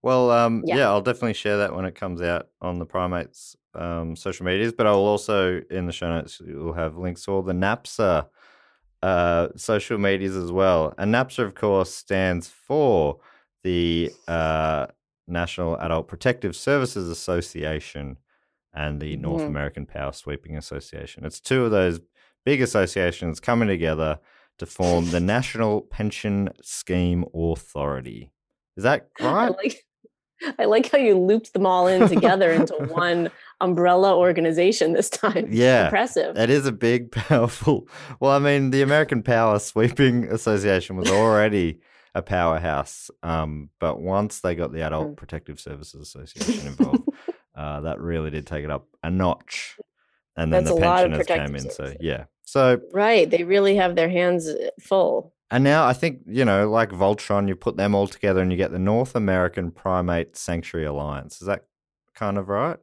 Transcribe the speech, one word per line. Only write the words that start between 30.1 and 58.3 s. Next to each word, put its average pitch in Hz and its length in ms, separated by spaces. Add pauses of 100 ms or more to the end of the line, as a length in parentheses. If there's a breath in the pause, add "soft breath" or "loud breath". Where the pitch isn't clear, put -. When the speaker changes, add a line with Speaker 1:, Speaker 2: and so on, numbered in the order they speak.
Speaker 2:
I - 80
like 220 240
how 285 80
you 220 200
looped 208 340
them 196 140
all 180 200
in 185 220
together 180 420
into 165 240
Speaker 1:
<laughs> 143 140
Speaker 2:
one 170 420 (300 loud breath)
umbrella 180 560
organization 170 760
this - 160
time. - 420
Speaker 1:
Yeah. 120 340
Speaker 2:
Impressive. 190 520
Speaker 1:
It 113 140
is 139 160
a 131 60
big, 120 400
<laughs> - 0
powerful, 120 760 (320 loud breath)
well, 139 120
I 143 60
mean, 139 320
the 135 120
American 143 400
power 113 360
sweeping 120 760
association 98 640
was 87 140
already 104 720 (340 soft breath)
a 87 80
powerhouse. 82 880 (120)
Um, 78 480 (100)
but 73 200
once 98 400
they 90 140
got 80 180
the 80 100
Adult 78 300
Speaker 2:
Mm. - 40
Speaker 1:
Protective 76 440
Services 71 420
Association 143 640
involved, - 420 (240 loud breath)
Speaker 2:
<laughs> - 220
Speaker 1:
uh, 73 280
that 80 180
really 80 300
did 73 160
take 73 180
it 76 60
up 71 160 (160)
a 82 80
notch. - 680 (600)
And - 160
then 180 120
Speaker 2:
That's 170 120
Speaker 1:
the 165 60
Speaker 2:
a - 40
lot 180 180
of 180 80
Speaker 1:
pensioners - 140
came 170 100 (160)
Speaker 2:
protective - 20 (100)
Speaker 1:
in. 69 60
So, - 140
Speaker 2:
services. 69 160
Speaker 1:
yeah. 73 240 (200)
So 127 360 (120)
Speaker 2:
Right. 202 380
They 170 140
really 196 320
have 180 200
their 165 120
hands, 175 400
uh, - 200 (120)
full. - 520 (180)
Speaker 1:
And 127 140
now 147 220
I 127 60
think, 139 340
you 123 200
know, 101 240
like 110 200
Voltron, 101 560
you 95 80
put - 220
them 101 180
all 101 120
together 95 340